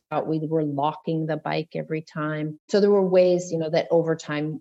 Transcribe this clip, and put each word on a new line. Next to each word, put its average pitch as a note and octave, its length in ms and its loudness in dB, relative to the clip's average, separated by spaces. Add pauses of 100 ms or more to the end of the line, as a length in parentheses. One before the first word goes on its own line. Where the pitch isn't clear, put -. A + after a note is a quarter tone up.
(100)
out. D3+ 160 -2
We D#3+ 180 -2
were D#3 200 0
locking D#3 640 -2
the D#3 100 -2
bike D#3 400 -6
every D#3 260 -6
time. D3+ 560 -6 (100)
So G3+ 120 4
there G3+ 100 6
were G3 160 4
ways, F3+ 460 4
you E3 60 -2
know, D#3+ 120 -2
that D#3+ 220 0
over D#3+ 240 2
time D3+ 440 -6